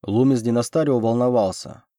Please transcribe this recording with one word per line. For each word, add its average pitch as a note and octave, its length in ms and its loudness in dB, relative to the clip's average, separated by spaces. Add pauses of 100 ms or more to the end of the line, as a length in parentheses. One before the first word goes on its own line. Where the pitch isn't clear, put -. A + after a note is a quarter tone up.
Лумис B2 360 2
Династарио A#2+ 580 0
волновался. A2+ 840 -2 (140)